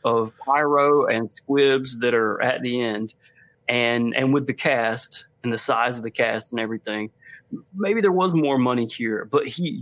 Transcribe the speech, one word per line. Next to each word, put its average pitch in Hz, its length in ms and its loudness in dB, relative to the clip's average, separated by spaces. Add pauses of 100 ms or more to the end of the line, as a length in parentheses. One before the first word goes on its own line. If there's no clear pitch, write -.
of 117 340 2
pyro 143 640 2
and 113 260 -2
squibs 135 680 2
that 120 160 2
are 110 260 0
at 127 220 0
the 123 180 -2
end 110 320 -4 (560)
and, 120 480 0
and 131 160 2
with 139 140 0
the 135 80 -4
cast 117 720 -2 (180)
and 120 80 -2
the 113 60 -2
size 120 400 0
of 110 40 -10
the 113 80 -8
cast 113 400 -2
and 120 80 -4
everything." 110 520 -6 (640)
Maybe 202 260 -2
there 196 120 4
was 185 220 2
more 139 240 2
money 123 280 2
here, 110 380 -6
but 139 220 0
he, 160 240 -4 (120)